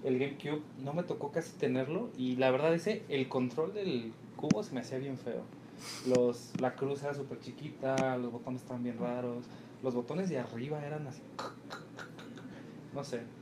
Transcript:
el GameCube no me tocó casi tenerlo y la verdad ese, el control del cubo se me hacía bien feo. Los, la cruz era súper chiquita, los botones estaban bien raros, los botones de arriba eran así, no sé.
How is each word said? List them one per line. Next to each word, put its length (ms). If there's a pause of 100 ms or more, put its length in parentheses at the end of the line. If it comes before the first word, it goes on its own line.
el 160
GameCube 420 (220)
no 100
me 100
tocó 280
casi 260
tenerlo 600
y 200
la 140
verdad 220
ese, 360
el 200
control 440
del 400 (220)
cubo 280
se 100
me 80
hacía 160
bien 200
feo. 240 (680)
Los, 520
la 160
cruz 280
era 100
súper 260
chiquita, 800
los 140
botones 300
estaban 220
bien 160
raros, 460 (380)
los 120
botones 340
de 100
arriba 460
eran 220
así, 140 (1700)
no 100
sé. 180 (200)